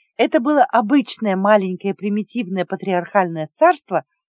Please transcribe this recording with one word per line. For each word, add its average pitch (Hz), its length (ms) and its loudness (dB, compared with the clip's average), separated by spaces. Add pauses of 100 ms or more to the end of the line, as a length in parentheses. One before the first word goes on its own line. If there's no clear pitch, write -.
(180)
это 302 220 2
было 285 240 2
обычное 220 720 0
маленькое 190 580 0
примитивное 202 720 -6
патриархальное 180 840 -4
царство 311 540 0 (220)